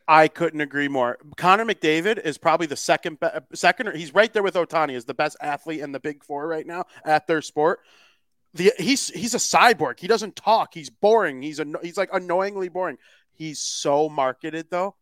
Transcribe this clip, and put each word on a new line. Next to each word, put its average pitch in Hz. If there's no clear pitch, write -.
I 160
couldn't 160
agree 143
more. 123
Connor 196
McDavid 180
is 147
probably 165
the 139
second 160
be-, 165
second, 185
or 180
he's 156
right 214
there 208
with 196
Ohtani 160
as 120
the 139
best 151
athlete 147
in 143
the 135
Big 147
Four 147
right 156
now 175
at 156
their 156
sport. 156
The, 175
he's, 240
he's 220
a 220
cyborg. 165
He 175
doesn't 208
talk. 208
He's 147
boring. 170
He's 151
anno-, 151
he's, 170
like, 190
annoyingly 185
boring. 165
He's 156
so 151
marketed, 151
though. 185